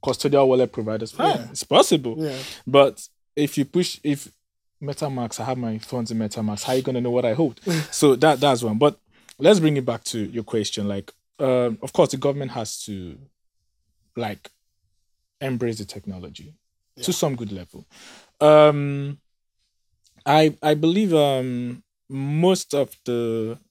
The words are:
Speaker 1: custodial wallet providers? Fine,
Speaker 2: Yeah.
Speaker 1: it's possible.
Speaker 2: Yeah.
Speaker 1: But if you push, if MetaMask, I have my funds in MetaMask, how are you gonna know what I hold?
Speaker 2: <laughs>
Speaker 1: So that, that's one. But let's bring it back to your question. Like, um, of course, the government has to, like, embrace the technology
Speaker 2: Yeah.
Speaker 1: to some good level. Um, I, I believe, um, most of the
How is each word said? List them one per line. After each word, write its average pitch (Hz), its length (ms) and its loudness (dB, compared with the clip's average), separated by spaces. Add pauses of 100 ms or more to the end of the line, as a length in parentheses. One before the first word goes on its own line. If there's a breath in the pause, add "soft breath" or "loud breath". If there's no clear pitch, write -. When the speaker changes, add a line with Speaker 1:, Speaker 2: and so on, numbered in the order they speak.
Speaker 1:
custodial 139 440 2
wallet 127 240 2
providers? 110 400 -6
Fine, 349 260 0
Speaker 2:
Yeah. 120 140 -10
Speaker 1:
it's - 120 -10
possible. 131 540 2
Speaker 2:
Yeah. 147 200 -8 (300 loud breath)
Speaker 1:
But 135 400 4 (280)
if 147 220 -2
you 139 80 0
push, - 380 -2
if 147 260 -4 (520)
MetaMask, 135 580 -6
I 123 40 -6
have 127 140 -4
my 113 200 -6
funds 117 320 -8
in 113 80 -4
MetaMask, 107 460 -4
how 131 100 -2
are 131 40 2
you 131 40 0
gonna 131 200 -2
know 123 100 -2
what 123 140 0
I 113 80 2
hold? 139 320 -2
Speaker 2:
<laughs> 165 260 -4
Speaker 1:
So 135 240 4
that, 139 240 4
that's 131 240 2
one. 110 140 -2
But 147 200 2 (400 soft breath)
let's 180 220 6
bring 156 180 2
it 131 80 -4
back 117 200 -4
to 117 140 -6
your 107 240 -6
question. 104 440 -4
Like, 101 260 -6 (260)
um, 123 420 0
of 131 120 -10
course, 151 180 4
the 139 60 -6
government 135 340 -4
has 113 340 -10
to, 90 320 -12 (960)
like, 110 340 -10 (920)
embrace 120 380 -4
the 104 80 -12
technology 90 680 -16 (440)
Speaker 2:
Yeah. - 60 -12
Speaker 1:
to 185 100 -2
some 143 240 -2
good 110 160 -10
level. - 320 -16 (560 loud breath)
Um, 143 800 4 (1040)
I, 151 360 4
I 151 120 2
believe, 170 400 2
um, 127 680 0 (280)
most 151 640 0
of 143 200 -2 (120)
the 117 520 -4 (140)